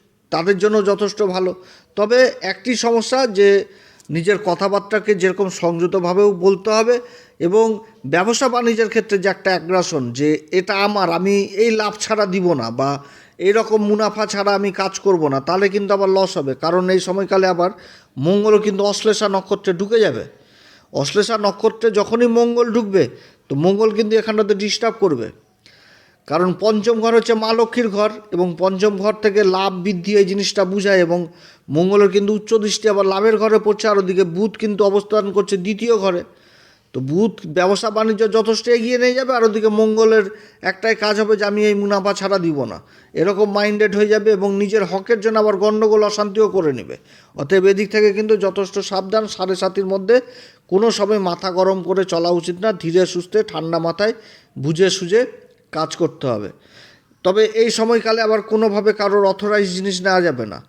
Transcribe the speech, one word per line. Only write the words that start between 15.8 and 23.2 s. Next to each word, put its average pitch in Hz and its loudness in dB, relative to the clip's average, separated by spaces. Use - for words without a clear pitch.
আবার 196 0
লস 190 0
হবে। 139 -4
কারণ 180 0
এই 190 2
সময়কালে 190 0
আবার 180 0
মঙ্গলও 208 4
কিন্তু 196 -2
অশ্লেষা 202 0
নক্ষত্রে 190 -2
ঢুকে 208 0
যাবে। 131 0
অশ্লেষা 190 -2
নক্ষত্রে 220 -2
যখনই 214 0
মঙ্গল 233 0
ঢুকবে, 196 2